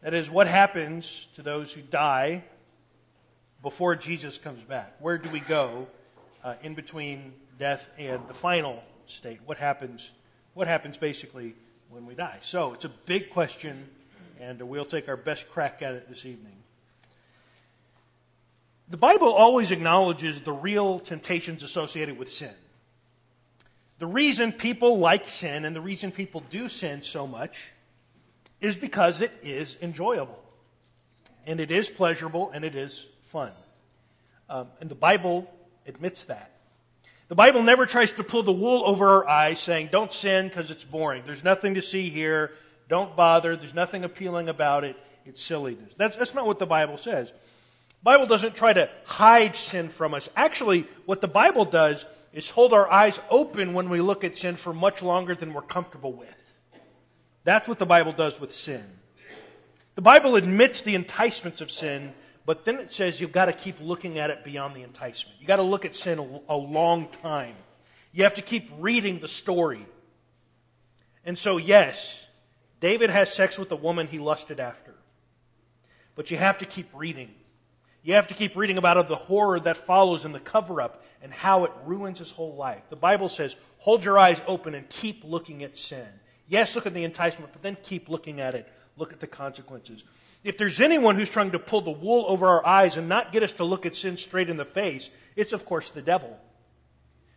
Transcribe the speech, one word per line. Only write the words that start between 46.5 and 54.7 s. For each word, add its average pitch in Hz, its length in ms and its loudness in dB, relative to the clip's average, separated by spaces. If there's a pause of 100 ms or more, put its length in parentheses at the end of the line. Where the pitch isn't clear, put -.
the 190 60 -2
Bible 156 320 0
says. 143 320 -6
The - 720 -20
Bible 269 220 8
doesn't 220 280 2
try 226 200 4
to 170 140 4 (160)
hide 220 520 6
sin 170 320 -6
from 156 260 -4
us. 139 220 -8
Actually, 214 500 2 (180)
what 190 160 -2
the 202 60 -2
Bible 214 380 6
does 156 400 2 (280)
is 151 180 -12
hold 240 220 6
our 202 160 8
eyes 196 300 6 (100)
open 208 460 2
when 180 140 -2
we 175 120 0
look 196 220 0
at 185 160 -6
sin 175 160 -4
for 170 180 -10